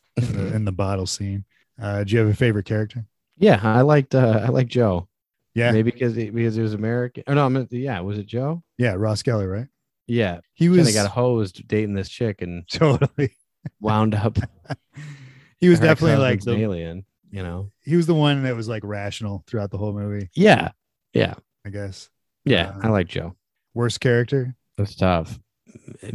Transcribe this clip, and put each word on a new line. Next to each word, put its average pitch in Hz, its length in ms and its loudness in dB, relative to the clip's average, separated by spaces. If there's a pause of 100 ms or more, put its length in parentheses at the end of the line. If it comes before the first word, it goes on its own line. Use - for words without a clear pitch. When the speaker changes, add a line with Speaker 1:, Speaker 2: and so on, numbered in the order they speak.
(160)
Speaker 1:
in 120 180 -2
the, 101 140 -4
Speaker 2:
<laughs> 110 80 -4
Speaker 1:
in 107 80 -2
the 101 80 -2
bottle 95 340 -4
scene. 98 380 -6 (380)
Uh, 101 240 -4
do 98 80 -2
you 117 60 4
have 107 100 4
a 104 40 4
favorite 107 320 2
character? 110 380 -4 (340)
Speaker 2:
Yeah, 165 240 6
I 113 200 4
liked, 143 340 2
uh, 113 300 4
I - 20 -2
liked 127 240 0
Joe. 101 380 0 (460)
Speaker 1:
Yeah. 117 180 2
Speaker 2:
Maybe 110 180 2
'cause 120 240 -4
he, 110 140 -6
because 113 260 -2
he 113 60 -2
was 110 120 -2
American. 117 540 -4
Or 143 80 0
no, 143 100 4
I 131 40 2
meant, 131 240 -4
yeah, 123 260 -6
was 101 180 -6
it 101 100 -8
Joe? 143 360 -6 (140)
Speaker 1:
Yeah, 120 160 0
Ross 107 300 -2
Geller, 104 280 -2
right? 113 160 -8 (400)
Speaker 2:
Yeah. 101 320 -2 (140)
Speaker 1:
He 170 140 2
Speaker 2:
Kinda 180 160 6
Speaker 1:
was 113 100 4
Speaker 2:
got 104 180 0
hosed 120 560 -2
dating 107 280 -2
this 95 120 -4
chick - 340 -6
and 87 260 -10
Speaker 1:
<laughs> - 40 -20
Totally. 139 640 0 (460)
Speaker 2:
wound 107 340 2
up 107 220 0 (600)
Speaker 1:
<laughs> - 600 -20
He 180 80 4
was 170 120 8
Speaker 2:
her 160 80 6
Speaker 1:
definitely, 156 300 4
like, 127 180 4
Speaker 2:
ex-husband's 98 120 -6
an 120 120 0
Speaker 1:
the 110 40 0
Speaker 2:
alien, 90 420 -6 (240)
you 98 140 -10
know? 90 300 -8 (100)
Speaker 1:
he 165 140 0
was 165 100 0
the 170 80 2
one 143 280 2
that 127 120 -2
was, 113 140 -6
like, 107 160 -8
rational 101 640 -8
throughout 101 240 -4
the 98 60 -8
whole 104 140 -4
movie. 101 420 -6
Speaker 2:
Yeah. 185 380 4 (420)
Yeah. - 200 0 (320)
Speaker 1:
I 101 60 -14
guess. 101 380 -12 (360)
Speaker 2:
Yeah, 92 320 2
Speaker 1:
Uh, 110 100 -4
Speaker 2:
I - 20 2
like 95 180 0
Joe. 87 280 -8 (380)
Speaker 1:
worst 117 260 -4
character? 123 560 0 (220)
Speaker 2:
That's 101 180 -6
tough. 87 440 0 (640)
M-, 104 120 -14